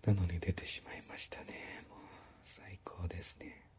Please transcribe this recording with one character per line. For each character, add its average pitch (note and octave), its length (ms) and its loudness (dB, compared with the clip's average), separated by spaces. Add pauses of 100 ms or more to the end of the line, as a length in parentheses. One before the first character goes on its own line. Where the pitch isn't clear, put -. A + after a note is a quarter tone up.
な G#2+ 80 10
の F#2+ 140 8
に E2+ 120 2
出 F#2 140 2
て - 140 0
し - 160 2
ま - 100 -6
い - 160 -2
ま - 80 -4
し - 120 0
た - 160 -4
ね。 - 440 -6
も - 80 -14
う、 - 20 -14 (460)
最 - 400 -10
高 F2 240 -4
で F2 140 -4
す - 180 -4
ね。 - 240 -12 (140)